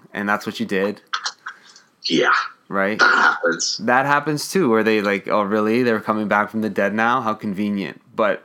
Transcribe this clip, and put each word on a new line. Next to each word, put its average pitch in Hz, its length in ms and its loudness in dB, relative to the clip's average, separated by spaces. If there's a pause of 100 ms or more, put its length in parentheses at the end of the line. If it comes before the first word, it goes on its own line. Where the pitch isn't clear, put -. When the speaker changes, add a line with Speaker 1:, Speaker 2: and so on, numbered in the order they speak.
(140)
Speaker 1:
and 104 140 -6
that's 104 180 0
what 104 140 -6
you 117 60 -4
did?" 98 360 -2 (1040)
Speaker 2:
Yeah. - 260 2 (360)
Speaker 1:
Right? 98 320 0
Speaker 2:
That - 160 4
happens. - 600 0
Speaker 1:
That 123 280 2
happens 147 460 0
too, 175 180 2
where 110 140 4
they 110 180 2
like, 101 280 0
"Oh, 104 140 2
really? 110 400 2
They're 113 180 0
coming 107 260 -2
back 104 220 2
from 110 120 -4
the 107 80 -2
dead 98 240 0
now? 117 280 0
How 110 120 -2
convenient." 101 680 -4 (140)
But 104 280 0